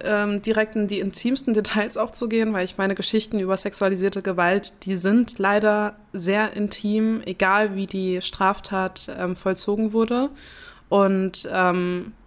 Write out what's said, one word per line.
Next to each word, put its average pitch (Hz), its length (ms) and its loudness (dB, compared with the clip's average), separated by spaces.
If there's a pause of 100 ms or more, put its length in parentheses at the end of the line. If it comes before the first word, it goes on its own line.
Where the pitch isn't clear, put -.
ähm, 208 380 0
direkt 214 340 0
in 208 120 0
die 196 120 -4
intimsten 233 540 -2
Details 214 440 0
auch 226 140 -2
zu 233 180 -4
gehen, 220 240 2
weil 185 120 0
ich - 120 -10
meine, 196 180 0
Geschichten 214 440 -2
über 190 180 0
sexualisierte 196 640 0
Gewalt, 185 640 0
die 190 120 -2
sind 208 420 2
leider 208 560 2 (180)
sehr 196 400 0
intim, 214 720 -2
egal 196 500 2
wie 196 120 -4
die 185 340 -2
Straftat, 190 960 -2
ähm, 180 180 -2
vollzogen 208 580 0
wurde. 240 360 2 (600)
Und, 190 640 2
ähm, 180 640 0 (140)